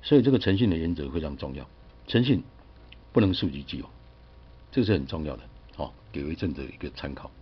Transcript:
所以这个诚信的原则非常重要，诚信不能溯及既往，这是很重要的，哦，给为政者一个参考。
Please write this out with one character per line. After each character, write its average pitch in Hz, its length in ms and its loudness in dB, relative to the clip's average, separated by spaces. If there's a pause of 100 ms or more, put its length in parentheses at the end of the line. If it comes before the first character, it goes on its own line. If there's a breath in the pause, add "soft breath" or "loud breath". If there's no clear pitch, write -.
所 - 160 6
以 127 40 8
这 120 80 4
个 131 80 4
诚 98 200 2
信 110 120 4
的 82 60 2
原 82 180 -2
则 73 160 -6
非 80 120 -4
常 73 160 -8
重 67 180 -8
要， 67 100 -12 (420)
诚 117 140 4
信 123 220 2 (720)
不 120 80 6
能 95 120 4
溯 87 160 -2
及 69 140 -8
既 - 180 -10
往， - 80 -14 (840)
这 127 120 2
是 107 80 2
很 73 160 0
重 80 160 -8
要 71 140 -8
的， - 60 -18 (340)
哦， 71 160 -8 (180)
给 71 120 -6
为 78 120 -4
政 85 180 -4
者 69 100 -8
一 64 140 -12
个 73 140 -10
参 71 220 -10
考。 - 180 -16 (100)